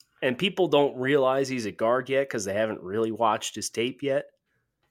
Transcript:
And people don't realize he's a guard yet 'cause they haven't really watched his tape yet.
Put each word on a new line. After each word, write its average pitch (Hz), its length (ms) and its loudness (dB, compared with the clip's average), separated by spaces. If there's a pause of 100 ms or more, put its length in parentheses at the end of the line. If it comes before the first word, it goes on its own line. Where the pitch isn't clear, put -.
(220)
And 127 160 0
people 190 300 0
don't 143 300 4
realize 135 500 2
he's 127 180 -4
a 98 60 -4
guard 123 380 0
yet 135 200 0
'cause 113 140 -4
they 95 100 -4
haven't 110 280 -2
really 110 300 -2
watched 110 440 0
his 104 140 -8
tape 117 340 -4
yet. 139 220 -2 (640)